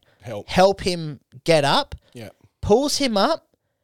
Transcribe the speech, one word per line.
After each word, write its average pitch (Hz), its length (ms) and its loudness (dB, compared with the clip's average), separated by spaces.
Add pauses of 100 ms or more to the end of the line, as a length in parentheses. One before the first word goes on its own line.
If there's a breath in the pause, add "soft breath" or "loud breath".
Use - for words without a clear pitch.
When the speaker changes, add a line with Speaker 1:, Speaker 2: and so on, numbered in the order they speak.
(220)
Speaker 1:
Help. 104 280 -12
Speaker 2:
help 190 320 2
him 165 380 -6 (240)
get 156 220 2
up, 247 300 -2 (180)
Speaker 1:
Yeah. 110 160 -18 (320)
Speaker 2:
pulls 262 360 2
him 247 200 -2
up, 240 300 -2 (360)